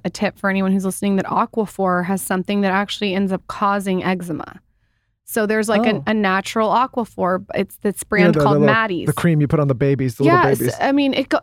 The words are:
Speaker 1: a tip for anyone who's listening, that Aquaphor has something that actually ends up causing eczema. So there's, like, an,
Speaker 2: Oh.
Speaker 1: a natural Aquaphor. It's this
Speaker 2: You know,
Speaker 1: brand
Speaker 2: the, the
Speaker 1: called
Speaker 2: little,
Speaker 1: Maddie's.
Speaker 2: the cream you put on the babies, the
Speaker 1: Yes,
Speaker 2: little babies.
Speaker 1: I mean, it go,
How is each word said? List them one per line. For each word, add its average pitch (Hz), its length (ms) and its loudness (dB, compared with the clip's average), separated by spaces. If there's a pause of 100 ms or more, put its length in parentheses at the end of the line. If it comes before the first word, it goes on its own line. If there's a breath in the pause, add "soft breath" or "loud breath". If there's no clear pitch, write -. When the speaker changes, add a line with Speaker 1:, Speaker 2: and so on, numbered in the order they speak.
Speaker 1:
a 196 40 -2
tip - 300 -4
for 202 100 -4
anyone 190 240 0
who's 190 120 0
listening, 196 320 -2
that 190 100 -2
Aquaphor 190 800 -2
has 190 160 -2
something 202 400 -2
that 190 100 0
actually 202 420 -2
ends 196 180 0
up 185 160 -6
causing 196 540 -2
eczema. 175 580 -6 (680)
So 214 200 -2
there's, 214 220 0
like, 214 180 2
an, 220 120 0
Speaker 2:
Oh. 139 80 -12
Speaker 1:
a 220 80 0
natural 202 560 0
Aquaphor. 196 760 -2 (100)
It's - 240 -4
this 202 180 -2
Speaker 2:
You - 80 -10
know, - 40 -20
Speaker 1:
brand 180 260 4
Speaker 2:
the, 151 40 2
the 147 60 4
Speaker 1:
called - 160 4
Speaker 2:
little, - 140 6
Speaker 1:
Maddie's. 220 320 -2
Speaker 2:
the 151 60 0
cream 160 280 2
you 143 80 2
put 165 100 0
on 143 100 2
the 135 60 2
babies, 139 420 0
the 139 80 0
Speaker 1:
Yes, 339 200 6
Speaker 2:
little - 220 2
babies. - 140 -4
Speaker 1:
I 269 120 0
mean, 277 200 2
it 262 160 -2
go, 302 140 0